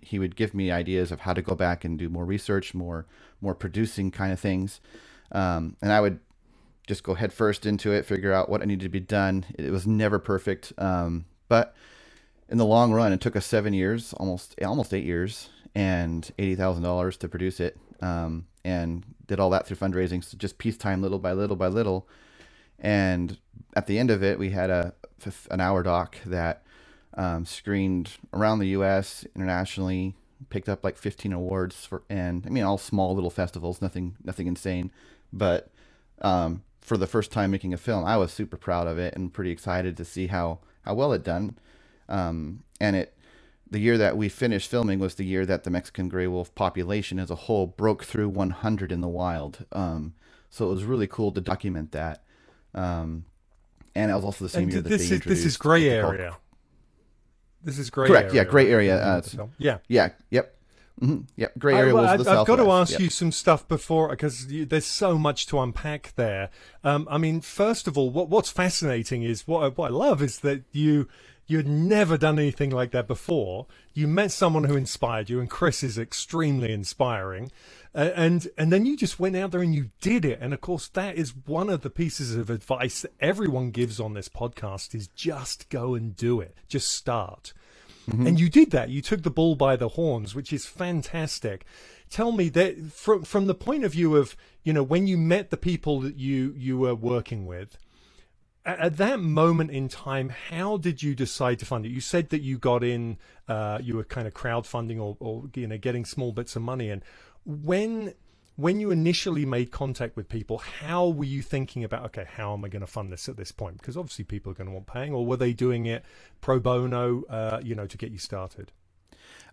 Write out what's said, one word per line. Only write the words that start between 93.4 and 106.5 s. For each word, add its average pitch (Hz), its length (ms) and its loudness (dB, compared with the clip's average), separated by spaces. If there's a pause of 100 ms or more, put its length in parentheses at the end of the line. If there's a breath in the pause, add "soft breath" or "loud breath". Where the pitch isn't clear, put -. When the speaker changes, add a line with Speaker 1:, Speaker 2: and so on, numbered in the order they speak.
Speaker 2:
the 185 100 2
point 269 300 -2
of 170 60 0
view 156 260 4
of, 139 180 4 (280 soft breath)
you 156 100 2
know, 143 100 4
when 170 240 2
you 185 100 2
met 175 340 2
the - 60 -4
people 156 440 -2
that 143 160 -8
you, 135 400 -2
you 127 220 -2
were 127 160 2
working 113 500 -4
with, 90 320 -12 (880 soft breath)
a-, 175 200 -2
at 156 120 0
that 214 240 2
moment 160 500 4
in 135 160 -4
time, 131 460 -6 (160)
how 190 280 -4
did 160 240 -4
you 147 140 -2
decide 123 440 -2
to - 60 -12
fund 113 200 -4
it? 113 40 -8
You 127 120 -8
said 170 280 0
that 156 120 -2
you 135 160 -4
got 123 260 2
in, 117 360 -2 (280 soft breath)
uh, 107 340 -4
you 120 140 -6
were 113 80 -4
kind 117 240 -8
of 101 60 -10
crowdfunding 117 640 -4
or, 104 200 -6
or, 117 240 -8 (120)
you 123 120 -6
know, 110 100 -8
getting 120 260 -4
small 120 300 -6
bits 120 220 -8